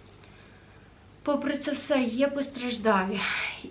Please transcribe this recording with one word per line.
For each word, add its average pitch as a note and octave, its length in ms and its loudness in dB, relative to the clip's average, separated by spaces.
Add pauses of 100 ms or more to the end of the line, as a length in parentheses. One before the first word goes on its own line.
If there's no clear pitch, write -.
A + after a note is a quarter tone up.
(1200)
Попри C#4+ 360 0
це D4 140 -2
все, C#4 300 0
є B3 260 2
постраждалі. A3 920 0 (500)